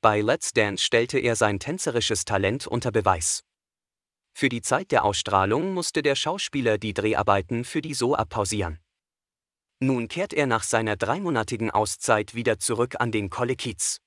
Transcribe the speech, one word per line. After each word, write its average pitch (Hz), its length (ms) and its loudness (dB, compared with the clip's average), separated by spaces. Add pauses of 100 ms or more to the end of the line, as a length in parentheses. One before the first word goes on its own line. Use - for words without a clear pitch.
Bei 107 200 4
Let's 120 320 0
Dance 104 300 2
stellte 120 340 2
er 117 180 0
sein 104 220 2
tänzerisches 120 680 -2
Talent 101 440 0
unter 120 240 -2
Beweis. 95 500 0 (920)
Für - 140 0
die 123 140 -2
Zeit 156 300 0
der 131 120 4
Ausstrahlung 104 680 2
musste 175 280 -2
der 139 140 2
Schauspieler 135 640 0
die 104 160 -4
Dreharbeiten 104 720 2
für - 160 -4
die 156 120 -8
Soap 123 360 0
pausieren. 98 500 -2 (1040)
Nun 127 260 0
kehrt 185 240 -4
er 143 160 2
nach 113 160 2
seiner 107 320 0
dreimonatigen 117 760 -2
Auszeit 107 640 0
wieder 113 240 0
zurück 120 420 -2
an 117 120 0
den 104 180 -2
Kolle 127 280 -2
Kiez. - 500 -6